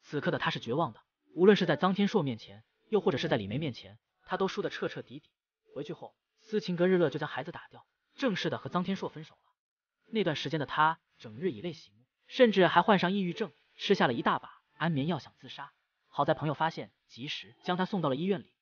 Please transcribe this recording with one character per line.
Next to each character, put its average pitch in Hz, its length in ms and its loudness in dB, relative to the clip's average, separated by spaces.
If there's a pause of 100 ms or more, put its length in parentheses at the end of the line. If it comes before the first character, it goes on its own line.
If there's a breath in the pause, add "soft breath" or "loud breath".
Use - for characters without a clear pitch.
此 147 180 -8
刻 170 120 -2
的 131 60 -4
他 - 120 -2
是 156 80 -6
绝 117 160 -6
望 151 180 -2
的， - 80 -20 (320)
无 175 140 4
论 208 80 10
是 185 100 2
在 151 120 2
臧 185 180 0
天 202 140 2
朔 180 160 2
面 123 120 -4
前， 101 280 -20 (240)
又 208 120 2
或 190 120 2
者 - 60 -2
是 160 100 -4
在 151 80 2
李 101 100 -4
梅 107 120 -6
面 151 140 -6
前， 104 280 -18 (240)
他 185 120 -6
都 190 120 0
输 202 140 -6
得 160 60 -4
彻 175 200 -6
彻 151 120 -10
底 139 200 -16
底。 - 100 -20 (420)
回 143 120 -8
去 - 80 -10
后， - 240 -16 (240)
斯 208 200 -2
琴 180 140 -4
格 175 140 4
日 185 100 4
乐 165 100 4
就 147 120 -2
将 147 80 -6
孩 131 160 -8
子 170 80 -12
打 - 180 -16
掉， - 160 -20 (300)
正 240 180 0
式 165 160 -2
的 117 80 -4
和 - 100 -10
臧 180 140 -2
天 185 140 -4
朔 175 120 -8
分 156 140 -12
手 - 140 -20
了。 - 160 -20 (540)
那 214 180 -2
段 160 100 2
时 139 160 -6
间 156 80 -2
的 139 80 -2
他 156 320 2 (200)
整 110 200 -16
日 170 140 -2
以 104 80 -10
泪 - 120 -8
洗 - 200 -18
面， - 120 -20 (220)
甚 240 260 6
至 185 160 6
还 170 140 6
患 202 160 6
上 180 140 2
抑 202 100 0
郁 175 100 -2
症， 165 200 -6 (240)
吃 - 180 2
下 185 120 4
了 131 60 2
一 123 100 -2
大 175 160 2
把 - 120 -10 (260)
安 165 160 -2
眠 139 140 0
药 165 120 -2
想 - 200 -14
自 131 100 -20
杀。 - 240 -16 (340)
好 - 180 -2
在 156 100 2
朋 147 120 -4
友 147 80 -2
发 160 160 0
现， 123 220 -12 (160)
及 117 180 -14
时 113 360 -12
将 180 140 -2
他 185 80 0
送 190 160 -2
到 156 80 2
了 131 60 2
医 151 100 -4
院 190 160 0
里。 - 220 -20